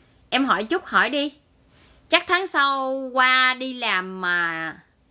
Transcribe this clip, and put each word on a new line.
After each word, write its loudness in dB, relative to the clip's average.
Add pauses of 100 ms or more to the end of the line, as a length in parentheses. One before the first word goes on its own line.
(280)
Em 0
hỏi 0
chút, -2
hỏi 0
đi. -2 (760)
Chắc 2
tháng 0
sau 0 (200)
qua 4
đi -6
làm -4
mà. -4 (340)